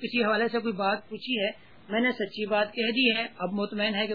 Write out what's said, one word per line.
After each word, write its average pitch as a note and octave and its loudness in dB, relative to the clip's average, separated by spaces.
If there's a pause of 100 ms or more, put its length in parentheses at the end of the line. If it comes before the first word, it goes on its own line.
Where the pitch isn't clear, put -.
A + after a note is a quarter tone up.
کسی A#3+ 0
حوالے G#3+ 2
سے A#3 0
کوئی A3 -2
بات G3 0
پوچھی A3 -6
ہے، G#3 2 (380)
میں G#3+ 0
نے B3 4
سچی G#3+ -4
بات G#3+ 2
کہہ A3+ 0
دی C4 4 (120)
ہے، A#3 -2 (120)
اب F#3 -2
مطمئن G#3 -2
ہے G#3+ 0
کہ G#3 -4